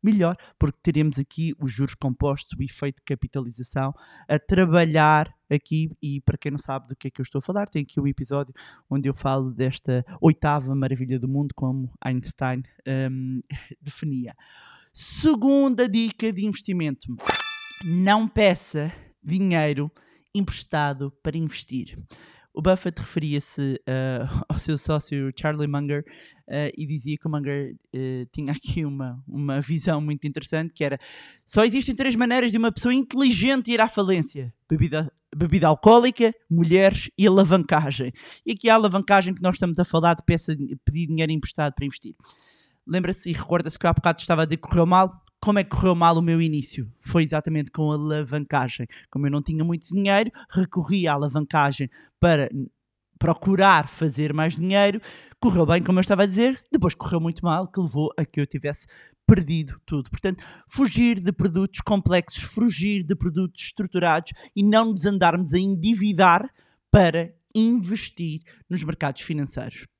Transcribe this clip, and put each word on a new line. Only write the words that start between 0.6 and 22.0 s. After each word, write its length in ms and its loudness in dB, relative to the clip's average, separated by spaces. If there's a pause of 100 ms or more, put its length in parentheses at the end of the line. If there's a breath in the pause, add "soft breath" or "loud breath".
teremos 360 0
aqui 420 -6
os 100 -4
juros 240 -4
compostos, 640 -6
o 40 -6
efeito 340 -8
de 80 -20
capitalização, 880 -6 (340 loud breath)
a 120 0
trabalhar 920 4 (200)
aqui. 400 -2 (120)
E 200 -6
para 160 0
quem 120 -8
não 80 -6
sabe 300 -10
do 80 -12
que 120 -12
é 20 -8
que 100 -14
eu 40 -4
estou 160 -6
a 20 -12
falar, 260 -6
tem 140 -4
aqui 180 -4
um 60 -2
episódio 480 -6 (340 loud breath)
onde 180 -2
eu 80 -2
falo 380 -4
desta 500 -2 (180 loud breath)
oitava 540 0
maravilha 440 -4
do 100 -4
mundo, 260 -4
como 460 -6
Einstein, 600 -6 (480)
hum, 400 -6
<laughs> 300 -16
definia. 540 -8 (600 loud breath)
Segunda 920 2
dica 460 -2
de 140 -4
investimento. 680 -4 (680)
Não 420 2
peça 640 0 (320 loud breath)
dinheiro 680 0 (420 soft breath)
emprestado 800 -4 (100)
para 140 -4
investir. 640 -8 (580 loud breath)